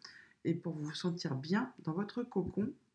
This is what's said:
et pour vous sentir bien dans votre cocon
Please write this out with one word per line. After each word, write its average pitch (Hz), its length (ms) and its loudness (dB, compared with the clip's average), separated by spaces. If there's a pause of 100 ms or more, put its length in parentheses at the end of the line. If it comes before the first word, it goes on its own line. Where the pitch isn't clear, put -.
(440)
et 170 100 4
pour 170 200 -2
vous 151 200 -2
sentir 170 400 0
bien 185 460 2
dans 160 120 0
votre 208 300 0
cocon 196 500 0 (220)